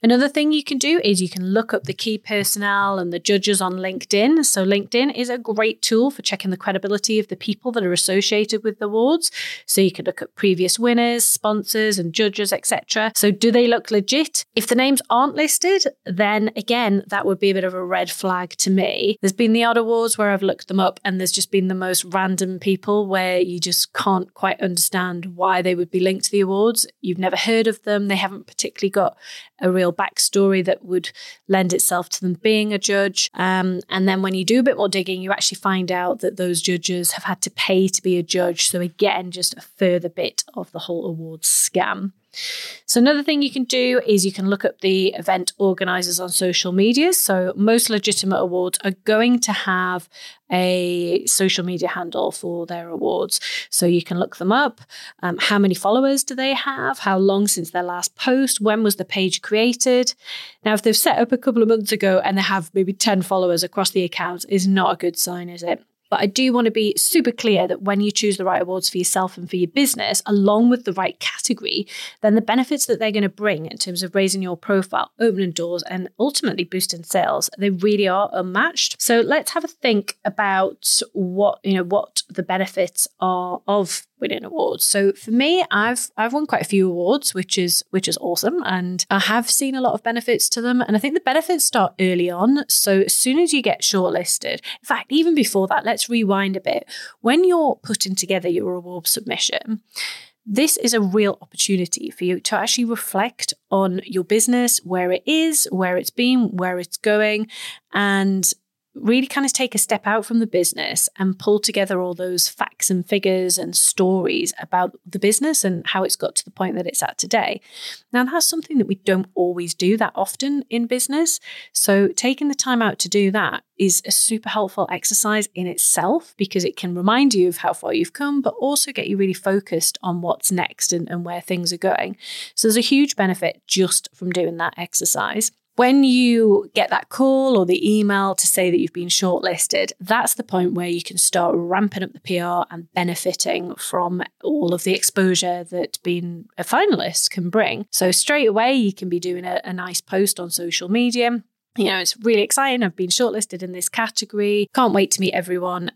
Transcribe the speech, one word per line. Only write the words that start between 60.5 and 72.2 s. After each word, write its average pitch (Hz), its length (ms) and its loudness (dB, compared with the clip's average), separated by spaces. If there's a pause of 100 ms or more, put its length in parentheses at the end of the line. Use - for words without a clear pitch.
Now, 214 120 2
if 208 80 0
they've 220 120 4
set - 240 2
up 233 140 2
a 254 60 0
couple 240 240 2
of 214 60 4
months 220 220 2
ago 196 320 2
and 196 140 0
they 196 60 2
have 190 320 -2
maybe 196 180 0
ten 196 300 0
followers 180 400 2
across 185 300 -2
the 190 120 0
accounts, 175 400 -6
is 196 240 2
not 190 240 4
a 175 60 -2
good 175 200 -2
sign, 175 300 -4
is 175 140 -14
it? 175 200 -4 (260)
But - 120 0
I 208 60 2
do 247 260 2
want 233 140 4
to 226 40 4
be 214 260 0
super 247 360 2
clear 196 340 2
that 185 160 -4
when 202 180 0
you 208 120 0
choose 208 240 0
the 196 80 -4
right 185 180 2
awards 185 260 -2
for - 80 -4
yourself 180 400 0
and 180 140 -12
for 190 60 -4
your 180 100 2
business, 262 580 0
along 208 460 6
with 247 140 2
the 196 80 -4
right 185 260 -4
category, - 720 -4 (320)